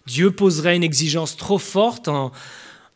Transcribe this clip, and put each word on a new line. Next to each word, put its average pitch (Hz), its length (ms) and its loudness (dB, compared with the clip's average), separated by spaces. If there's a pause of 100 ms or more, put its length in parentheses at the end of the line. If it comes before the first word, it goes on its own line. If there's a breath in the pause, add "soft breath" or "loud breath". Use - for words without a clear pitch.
Dieu 147 240 2
poserait 175 460 2
une 175 80 2
exigence 156 520 -2
trop 196 220 -2
forte 233 480 0
en, 139 240 -2 (640 loud breath)